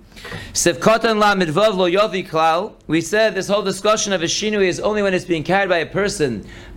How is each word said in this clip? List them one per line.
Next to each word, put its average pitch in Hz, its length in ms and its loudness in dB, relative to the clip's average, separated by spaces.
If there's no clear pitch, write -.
Sif - 280 0
Katan 220 400 4
Lamed 196 280 2
Vav 196 280 2
Lo 185 120 2
Yavi 202 400 0
Klal. 165 460 0
We 156 120 0
said 214 360 0
this 185 100 -4
whole 202 160 0
discussion 196 500 0
of 180 80 0
a 160 40 -2
shinui 202 420 0
is 170 140 -2
only 208 200 0
when 196 140 2
it's 180 100 -2
being 165 200 -2
carried 196 240 0
by 175 100 2
a 151 80 -2
person, 156 580 -2